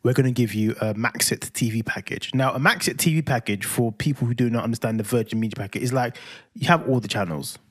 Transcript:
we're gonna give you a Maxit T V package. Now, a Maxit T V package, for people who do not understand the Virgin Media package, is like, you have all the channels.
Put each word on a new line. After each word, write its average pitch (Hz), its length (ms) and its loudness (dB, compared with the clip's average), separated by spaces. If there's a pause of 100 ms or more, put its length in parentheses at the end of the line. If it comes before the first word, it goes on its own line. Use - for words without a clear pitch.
we're 123 100 4
gonna 127 180 6
give 120 240 2
you 107 180 2 (100)
a 107 120 0
Maxit - 600 -2
T 113 160 0
V 113 120 0
package. - 520 -6
Now, 131 180 2
a - 60 -4
Maxit 156 400 2
T 160 160 2
V 160 80 2
package, 113 420 0
for 117 260 0
people 131 360 -2
who 117 80 0
do 120 160 2
not 117 120 0
understand 113 380 -2
the 104 40 -2
Virgin 113 360 0
Media 110 160 -2
package, - 260 -6
is 123 120 -2
like, 120 220 0 (380)
you - 140 -4
have 165 200 4
all 127 120 4
the 107 80 -8
channels. 82 500 -4 (120)